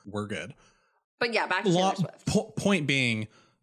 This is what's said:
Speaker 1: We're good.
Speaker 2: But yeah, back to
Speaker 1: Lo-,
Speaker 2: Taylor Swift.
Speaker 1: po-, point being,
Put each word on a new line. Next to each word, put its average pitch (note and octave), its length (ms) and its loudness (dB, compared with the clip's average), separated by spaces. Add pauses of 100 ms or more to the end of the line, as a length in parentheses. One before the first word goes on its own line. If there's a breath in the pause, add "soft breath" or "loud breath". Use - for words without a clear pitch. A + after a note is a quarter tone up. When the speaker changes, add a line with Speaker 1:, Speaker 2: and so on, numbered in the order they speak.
Speaker 1:
We're G#2 220 -6
good. G2 280 -8 (680 soft breath)
Speaker 2:
But A#3+ 140 -2
yeah, F3 120 0
back F#3+ 180 -2
to G#3+ 60 0
Speaker 1:
Lo-, F3 100 4 (120)
Speaker 2:
Taylor - 40 -10
Swift. - 300 -6
Speaker 1:
po-, - 300 0
point F#3 300 2
being, A#2+ 420 0 (340 soft breath)